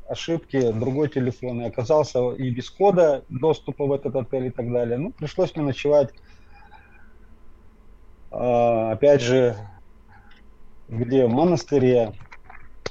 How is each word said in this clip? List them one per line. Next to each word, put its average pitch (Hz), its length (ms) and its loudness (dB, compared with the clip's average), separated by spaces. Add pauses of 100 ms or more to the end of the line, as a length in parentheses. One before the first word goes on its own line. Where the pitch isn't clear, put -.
ошибке 135 640 -2
другой 131 380 -2
телефон 123 520 -4
и 117 60 -4
оказался 123 640 0
и 131 180 -6
без 120 200 -8
кода 175 580 4
доступа 143 580 -2
в 139 60 0
этот 139 240 -4
отель 127 300 -4
и 127 40 -6
так 120 220 -6
далее. 120 260 -2
Ну, 190 200 -6
пришлось 160 380 -4
мне 151 100 -4
ночевать, 143 440 2 (2250)
э, 110 40 -8 (560)
опять 143 300 4
же, 120 340 2 (1300)
где? 120 380 2
В 113 40 4
монастыре. 127 840 2 (760)